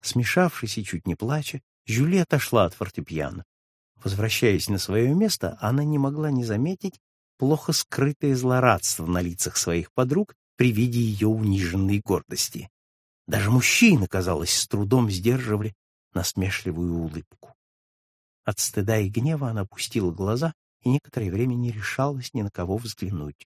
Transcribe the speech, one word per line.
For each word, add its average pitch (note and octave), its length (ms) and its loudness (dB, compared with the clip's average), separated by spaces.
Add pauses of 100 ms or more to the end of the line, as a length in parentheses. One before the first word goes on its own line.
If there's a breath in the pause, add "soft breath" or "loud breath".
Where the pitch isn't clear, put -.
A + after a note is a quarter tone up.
Смешавшись B2 760 0
и G#2+ 60 -8
чуть F2+ 220 -8
не F2 100 -2
плача, C#3 460 -6 (240)
Жюли C#3+ 320 2
отошла C#3 480 4
от D#2+ 80 -2
фортепиано. D#2 720 -6 (580)
Возвращаясь G#2 680 2
на G2+ 80 0
свое A2+ 360 2
место, F#3 480 0
она C3 220 0
не D3+ 160 0
могла C#3+ 320 -2
не B2+ 120 0
заметить C#3 560 -2 (380)
плохо D3+ 340 2
скрытое C#3+ 640 0
злорадство B2+ 680 2
на F2 160 0
лицах F2 360 -4
своих F2 360 -2
подруг C#3 420 0 (220)
при B2 140 4
виде A#2+ 280 0
ее G#2+ 300 2
униженной G2 720 2
гордости. - 680 -4 (580)
Даже G#2 240 0
мужчины, B2+ 560 6
казалось, F2 480 -2
с - 120 -2
трудом G#2+ 420 2
сдерживали G#2+ 680 -2 (380)
насмешливую F2+ 840 -2
улыбку. D#2+ 600 -8 (880)
От - 160 -4
стыда G#2+ 380 0
и G2+ 120 0
гнева C#3 400 -2
она A2 120 -4
опустила F#2+ 500 -4
глаза A2 420 -2 (280)
и - 80 -2
некоторое A#2+ 420 -2
время A#2+ 220 -2
не A#2+ 180 -2
решалась C3 600 -4
ни A#2 80 -4
на G2+ 80 -4
кого F#2+ 280 -4
взглянуть. F#2 760 -8